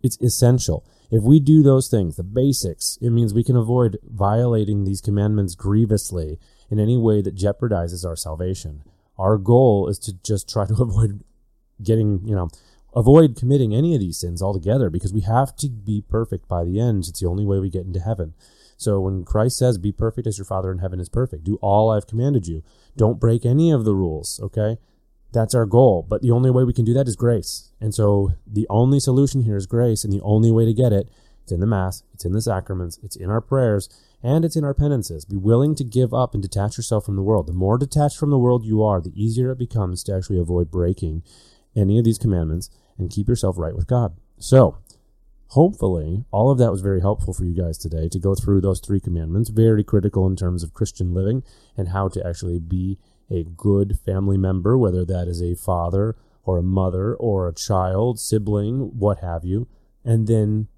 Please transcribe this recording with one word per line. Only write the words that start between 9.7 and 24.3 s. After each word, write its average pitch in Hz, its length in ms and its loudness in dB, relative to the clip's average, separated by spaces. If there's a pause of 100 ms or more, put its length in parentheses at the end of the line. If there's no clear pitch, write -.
is 98 120 -4
to 104 120 -10 (100)
just 104 260 -4
try 101 180 -4
to 107 80 -2
<laughs> 107 80 0
avoid 104 400 0 (600)
getting, 104 440 0
you 107 80 -2
know, 87 140 -2 (460)
avoid 131 420 8
committing 123 380 2
any 160 200 2
of 123 60 0
these 87 180 -4
sins 87 240 -6
altogether 98 480 0
because 92 220 -4
we 107 80 0
have 113 360 0
to 143 120 -4
be 107 400 -6
perfect 110 400 -4
by 85 160 -2
the 92 160 -2
end. 107 280 0
It's 82 120 -12
the 87 80 -2
only 98 160 -2
way 98 140 0
we 95 120 -2
get 90 160 -6
into 90 140 -6
heaven. 90 340 -6 (420)
So 101 240 0
when 95 240 -2
Christ 110 340 0
says, 123 200 2
"Be 98 140 -4
perfect 113 340 -4
as 104 120 -6
your 98 80 -12
Father 95 260 -4
in 90 60 -6
heaven 90 220 -6
is 90 80 -8
perfect," 117 360 -4
do 101 120 -2
all 104 340 2
I've 107 160 -2
commanded 120 400 -2
you. 80 160 -8 (340)
Don't 113 240 2
break 117 240 2
any 151 260 4
of 127 140 2
the 107 100 2
rules, 85 480 -4